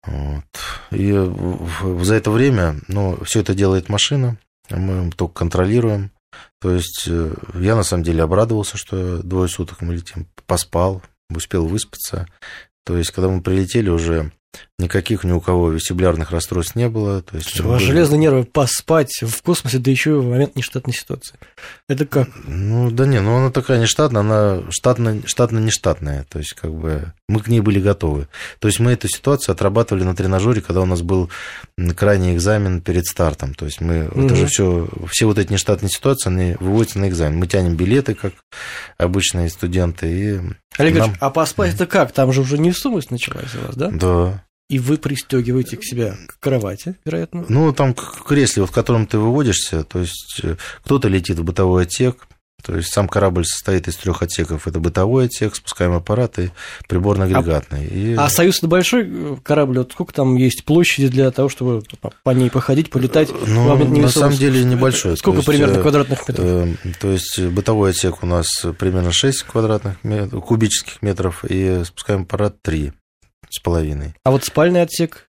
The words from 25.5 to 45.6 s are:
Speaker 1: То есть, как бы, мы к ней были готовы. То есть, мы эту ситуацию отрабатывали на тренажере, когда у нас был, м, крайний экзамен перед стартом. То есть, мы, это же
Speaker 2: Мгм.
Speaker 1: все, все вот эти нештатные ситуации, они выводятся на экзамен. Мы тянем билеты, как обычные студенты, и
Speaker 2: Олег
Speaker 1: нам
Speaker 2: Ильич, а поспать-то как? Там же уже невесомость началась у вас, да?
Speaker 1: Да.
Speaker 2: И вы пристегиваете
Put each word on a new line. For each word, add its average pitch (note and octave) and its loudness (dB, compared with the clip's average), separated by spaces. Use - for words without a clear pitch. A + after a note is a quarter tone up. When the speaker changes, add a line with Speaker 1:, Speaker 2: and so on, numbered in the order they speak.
Speaker 1:
То - -10
есть, D2+ -8
как - -8
бы, D#2 -6
мы G#2 2
к G#2 -8
ней A#2 4
были G2+ 4
готовы. D#2+ 0
То G#2+ 0
есть, G2+ 0
мы A#2+ 4
эту A#2 -2
ситуацию - -2
отрабатывали G2 0
на F#2 0
тренажере, F#2+ 2
когда F#2 -2
у F#2 2
нас F2+ 0
был, F2+ 0
м, F2 0
крайний F#2+ 2
экзамен F#2 0
перед F2 0
стартом. D2 -2
То D#2 -8
есть, - -8
мы, E2+ 0
это C3 2
же C3+ 4
Speaker 2:
Мгм. - 2
Speaker 1:
все, F2 2
все - 0
вот G#2 4
эти G2 0
нештатные G2 0
ситуации, C3+ 0
они F2+ 0
выводятся G2+ 0
на G2 0
экзамен. E2 0
Мы F#2 0
тянем F2+ 2
билеты, G#2+ 2
как G2 -6
обычные F2 0
студенты, F2 -2
и G2 -2
Speaker 2:
Олег D#3+ 4
Speaker 1:
нам A2 4
Speaker 2:
Ильич, F#2 -6
а C#3 0
поспать-то D#3+ 0
как? D#3+ 2
Там C3 2
же C3+ 4
уже C3+ 0
невесомость F3 0
началась - -8
у - -8
вас, - -10
да? - -4
Speaker 1:
Да. F2+ 2
Speaker 2:
И C3+ 0
вы C#3 2
пристегиваете B2+ -2